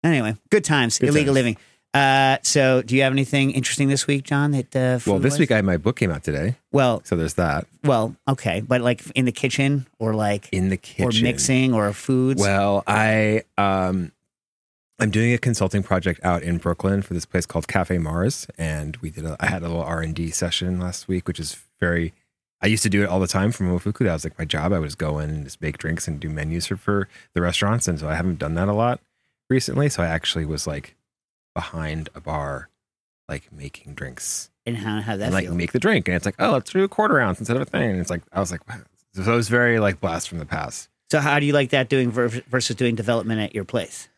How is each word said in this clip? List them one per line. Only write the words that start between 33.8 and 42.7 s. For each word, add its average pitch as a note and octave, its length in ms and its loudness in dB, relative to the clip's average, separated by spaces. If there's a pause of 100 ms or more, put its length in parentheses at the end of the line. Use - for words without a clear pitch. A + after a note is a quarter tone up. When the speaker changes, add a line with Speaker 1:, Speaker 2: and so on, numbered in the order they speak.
Speaker 2:
drinks. - 540 -10 (180)
Speaker 1:
And A#2 100 -6
how, G#2+ 240 -4
how'd G#2 180 -4
that G#2 60 -4
Speaker 2:
And, - 80 0
like, F#2 120 0
Speaker 1:
feel? F2 100 -4
Speaker 2:
make F2 160 -2
the - 80 0
drink. G3 280 2
And F2+ 80 0
it's E2+ 100 -2
like, G2+ 140 -4
"Oh, G#3+ 120 2
let's C3 200 -2
do F#3+ 120 2
a G3 40 0
quarter G3 320 2
ounce G2 200 0
instead A#2 160 -2
of C3+ 80 0
a - 20 -4
thing." B2+ 260 -2
And F#2 80 -2
it's E2+ 120 -4
like, E2+ 100 -4 (100)
I F#2 80 -2
was F2 120 -2
like, - 180 -12
"Wow." A#2+ 60 -10 (380)
So F#2+ 80 -8 (100)
it A#2 40 4
was A2+ 140 0
very, A#2+ 300 4
like, G2+ 200 2
blast E2 300 -4
from F2 100 -10
the D2+ 60 -8
past. - 420 -8 (240)
Speaker 1:
So D#3 80 2
how D3 200 2
do D3 80 0
you D3 60 2
like C#3 180 2
that C3 180 2
doing B2+ 220 2
ver-, A#2+ 160 0
versus A#2+ 480 -4